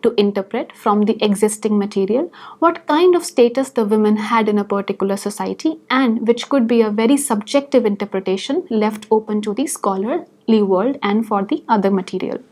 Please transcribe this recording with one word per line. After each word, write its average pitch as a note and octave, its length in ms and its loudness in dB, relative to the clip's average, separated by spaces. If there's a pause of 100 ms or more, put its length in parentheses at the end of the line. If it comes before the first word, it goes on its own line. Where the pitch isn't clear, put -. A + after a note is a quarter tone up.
to A#3 140 2
interpret G3+ 580 -2
from G#3 280 0
the G#3+ 200 0
existing G#3+ 560 0
material G3+ 540 -2 (260)
what E4 300 0
kind F4 260 4
of E4+ 100 0
status A#3+ 460 2
the A3+ 140 -2
women G#3+ 320 2
had G#3+ 320 0
in G#3 100 2
a G3+ 60 0
particular G3 520 -2
society, G3+ 640 -4 (100)
and A#3+ 380 0
which A#3 220 0
could C4+ 180 2
be A#3 140 2
a A3 100 2
very A3+ 260 2
subjective C4+ 680 0
interpretation G3+ 880 -4
left G#3+ 380 -2
open A3 340 0
to G#3 120 -4
the C4 140 -2
scholarly G#3+ 920 -2
world G3+ 380 2
and G#3+ 280 0
for G3+ 160 0
the D4+ 240 -4
other G3 240 2
material. F#3 460 -4 (140)